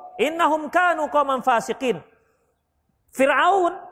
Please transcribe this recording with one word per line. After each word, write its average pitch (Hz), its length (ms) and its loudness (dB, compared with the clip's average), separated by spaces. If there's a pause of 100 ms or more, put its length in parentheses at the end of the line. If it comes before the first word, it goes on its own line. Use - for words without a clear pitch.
(200)
innahum 311 480 0
kanu 330 400 0
qauman 277 320 0
fasiqin." 226 600 -2 (1120)
Firaun, 339 640 2 (160)